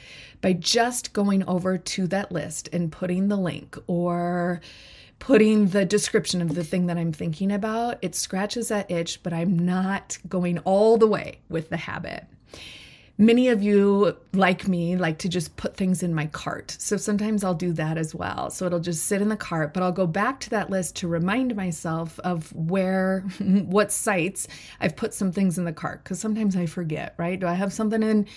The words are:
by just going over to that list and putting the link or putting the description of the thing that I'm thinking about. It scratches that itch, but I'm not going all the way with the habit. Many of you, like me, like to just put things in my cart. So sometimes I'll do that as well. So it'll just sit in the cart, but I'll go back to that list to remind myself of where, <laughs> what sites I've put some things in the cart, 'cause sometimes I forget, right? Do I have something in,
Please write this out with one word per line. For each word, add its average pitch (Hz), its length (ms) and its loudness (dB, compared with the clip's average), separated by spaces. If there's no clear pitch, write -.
by 185 120 4
just 233 600 0
going 202 340 2
over 185 300 0
to 180 300 -4
that 196 240 -4
list - 400 -8
and 175 200 -2
putting 185 360 -2
the 202 100 2
link - 400 -4
or 175 720 0
putting 214 500 6
the 202 140 2
description 202 580 0
of 165 120 -2
the 175 100 -2
thing 180 220 -2
that 175 120 -2
I'm 170 140 -2
thinking 170 400 -4
about. 220 520 -2
It 185 100 -4
scratches 208 540 -4
that 208 240 -2
itch, 170 320 -4
but 170 100 -4
I'm 170 240 2
not 185 600 0
going 175 300 0
all 214 380 6
the 220 100 8
way - 320 -2
with 160 200 -4
the 170 80 -4
habit. - 480 -8
Many 233 280 8
of 226 160 4
you, 202 520 6
like 185 340 4
me, 175 280 2
like 165 240 0
to 196 100 -2
just 165 280 -4
put - 180 -6
things 185 280 0
in 175 100 0
my 151 140 -2
cart. - 500 -8
So - 200 -2
sometimes 208 460 -2
I'll 185 120 0
do 175 180 -2
that 160 240 -2
as 160 160 -4
well. - 380 -6
So - 160 -4
it'll 175 120 0
just 165 280 -4
sit 202 160 0
in 208 60 2
the 214 60 0
cart, 160 380 -4
but 185 80 -2
I'll 180 100 2
go 185 140 0
back 202 360 -2
to - 100 -10
that 208 180 -2
list 190 280 -4
to 180 100 -6
remind 196 480 0
myself 165 640 -4
of 175 360 -4
where, 190 680 0
<laughs> 190 180 -8
what 202 520 2
sites 190 560 -2
I've 165 160 0
put - 200 -4
some 190 160 0
things 185 260 2
in 180 80 -2
the 156 80 -4
cart, - 300 -10
'cause 185 160 -8
sometimes 220 360 0
I 175 120 0
forget, 160 500 -6
right? 175 220 -2
Do 185 80 -2
I 175 80 0
have 196 180 -2
something 220 300 0
in, 214 320 2